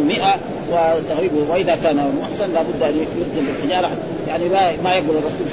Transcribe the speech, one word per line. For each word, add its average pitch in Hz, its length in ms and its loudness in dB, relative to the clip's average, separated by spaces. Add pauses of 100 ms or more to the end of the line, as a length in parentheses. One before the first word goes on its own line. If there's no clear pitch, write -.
مئة 196 280 2 (360)
وتغريبه، 160 640 2 (140)
وإذا 175 340 2
كان 156 120 4 (260)
محسن 185 320 -4
لابد 160 300 0
أن 151 140 2
يرجم 156 500 -2
بالحجارة، 160 420 0 (380)
يعني 165 220 -2
ما، 190 220 4 (120)
ما 185 120 2
يقبل 160 140 0
الرسول 156 440 0